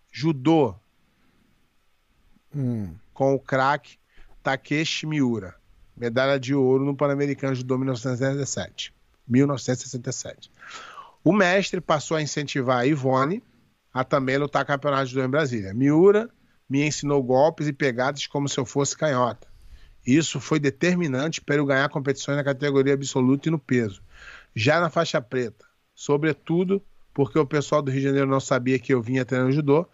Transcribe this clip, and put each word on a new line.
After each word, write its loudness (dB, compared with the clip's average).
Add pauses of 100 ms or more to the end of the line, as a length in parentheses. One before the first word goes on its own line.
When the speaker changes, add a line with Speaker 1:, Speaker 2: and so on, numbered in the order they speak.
(120)
Speaker 1:
judô 2 (1800)
Speaker 2:
Hum. -4 (180)
Speaker 1:
com 2
o -2
craque -2 (420)
Takeshi -4
Miura, -2 (400)
medalha 0
de -2
ouro 4
no -2
Pan-Americano -2
Judô -4
mil -2
novecentos -4
e -2
sessenta -2
e -4
sete. -10 (340)
Mil 4
novecentos -2
e -16
sessenta -10
e -8
sete. -14 (720)
O 4
mestre 2
passou -2
a -2
incentivar -2
a 2
Ivone 0 (480)
a -2
também 0
lutar -2
campeonato -2
de -8
judô 0
em -2
Brasília. -2
"Miura 4 (400)
me 2
ensinou 0
golpes 2
e -2
pegadas -2
como -4
se -4
eu -2
fosse -2
canhota. 0 (580)
Isso 2
foi -2
determinante 0
para -2
eu 2
ganhar 2
competições -4
na -2
categoria 2
absoluta 0
e 2
no 0
peso. -2 (540)
Já 4
na 2
faixa -2
preta, -6 (280)
sobretudo 0 (320)
porque 0
o 4
pessoal 0
do -4
Rio -2
de -2
Janeiro 2
não 2
sabia 0
que -2
eu 2
vinha -2
treinando 0
judô, 2